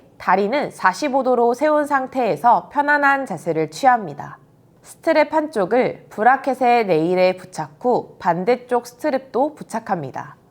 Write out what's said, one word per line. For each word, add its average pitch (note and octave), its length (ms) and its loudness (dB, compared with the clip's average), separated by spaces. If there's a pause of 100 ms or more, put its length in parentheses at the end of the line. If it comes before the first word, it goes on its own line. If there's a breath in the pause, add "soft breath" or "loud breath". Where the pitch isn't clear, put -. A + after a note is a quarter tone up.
(180)
다리는 C4+ 540 0
사십오 B3+ 520 -2
도로 A#3+ 300 2
세운 D4+ 320 0
상태에서 A#3+ 840 0
편안한 C#4+ 560 2
자세를 D#3+ 460 -4
취합니다. F#3 680 0 (460)
스트랩 D4+ 480 0
한쪽을 B3+ 760 -2
브라켓의 A#3+ 800 2
레일에 F#3 500 2
부착 - 420 -12
후 F3 400 -2
반대쪽 A#3 640 -2
스트랩도 C#4+ 720 -4
부착합니다. C#3+ 840 -10 (140)